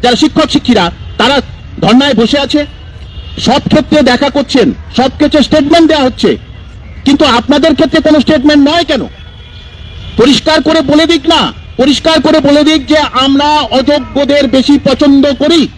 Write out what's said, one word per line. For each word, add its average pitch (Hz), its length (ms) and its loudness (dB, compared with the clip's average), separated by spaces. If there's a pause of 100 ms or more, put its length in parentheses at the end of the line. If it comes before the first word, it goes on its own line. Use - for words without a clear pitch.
যারা 240 120 2
শিক্ষক 302 360 0
শিক্ষিরা 180 400 0 (260)
তারা 262 240 0 (400)
ধর্নায় 254 320 2
বসে 233 260 0
আছে? 294 260 -2 (760)
সব 262 280 0
ক্ষেত্রে 302 340 2
দেখা 262 280 2
করছেন, 247 420 0 (260)
সব 254 180 0
ক্ষেত্রে 294 280 2
স্টেটমেন্ট 311 440 2
দেওয়া 302 160 0
হচ্ছে, 208 340 -2 (680)
কিন্তু 285 200 4
আপনাদের 269 480 2
ক্ষেত্রে 320 280 0
কোনো 302 180 2
স্টেটমেন্ট 294 500 2
নয় 339 140 0
কেন? 277 220 -4 (1120)
পরিষ্কার 294 460 2
করে 320 180 0
বলে 294 240 2
দিক 320 240 -4
না, 240 240 0 (240)
পরিষ্কার 294 440 0
করে 311 180 2
বলে 285 240 2
দিক 294 240 0
যে 302 100 2
আমরা 285 640 0
অযোগ্যদের 277 880 0
বেশি 262 360 2
পছন্দ 277 560 2
করি 302 280 2 (100)